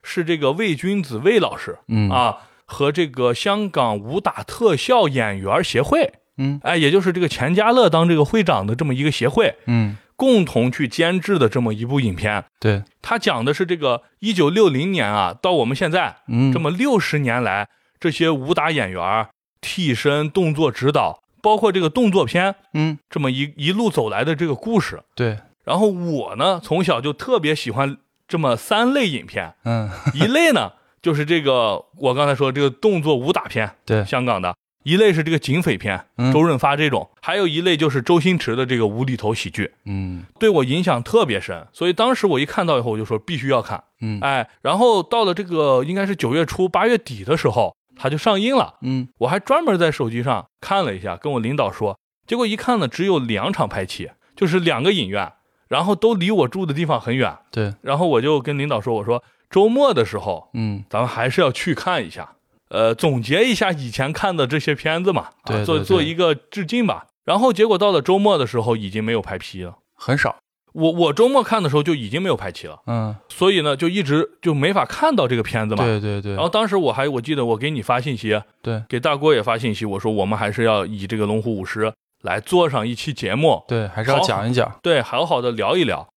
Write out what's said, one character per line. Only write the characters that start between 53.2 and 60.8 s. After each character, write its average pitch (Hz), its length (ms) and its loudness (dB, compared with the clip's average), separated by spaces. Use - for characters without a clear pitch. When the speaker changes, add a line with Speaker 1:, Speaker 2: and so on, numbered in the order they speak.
Speaker 1:
场 131 160 -2
排 95 200 -6
期， - 240 -12
就 196 100 0
是 175 140 2
两 147 220 0
个 190 100 2
影 135 160 -2
院， 98 240 -4
然 139 140 0
后 196 140 0
都 226 180 2
离 180 160 0
我 180 160 2
住 185 200 -4
的 143 80 -4
地 165 100 -2
方 147 160 0
很 120 160 -2
远。 101 200 0
Speaker 2:
对。 104 300 -4
Speaker 1:
然 139 160 -2
后 175 100 0
我 135 140 2
就 147 180 2
跟 143 200 -4
领 143 100 -4
导 120 120 -2
说， 117 160 -4
我 101 80 -6
说 120 200 -2
周 196 180 4
末 254 280 2
的 120 100 2
时 104 140 -6
候， 90 340 -6
Speaker 2:
嗯。 104 380 -4